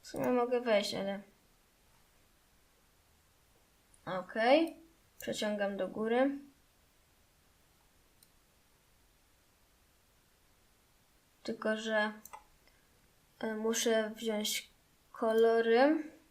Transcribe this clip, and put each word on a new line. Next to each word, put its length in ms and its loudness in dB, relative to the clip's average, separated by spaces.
W 60 -20
sumie 220 -4
mogę 320 0
wejść, 320 0
ale... 300 -6
Okej. 800 2
Przeciągam 560 -4
do 100 -4
góry. 520 0
Tylko 340 -4
że, 360 -2
e, 160 -6
muszę 600 0
wziąć 580 -4
kolory. 1000 4